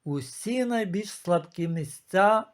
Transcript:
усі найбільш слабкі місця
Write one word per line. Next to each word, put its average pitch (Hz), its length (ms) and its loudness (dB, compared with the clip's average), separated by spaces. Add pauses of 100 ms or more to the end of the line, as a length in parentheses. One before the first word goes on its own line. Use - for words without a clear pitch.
усі 180 600 -4
найбільш 214 460 -2
слабкі 170 580 -2
місця 190 840 2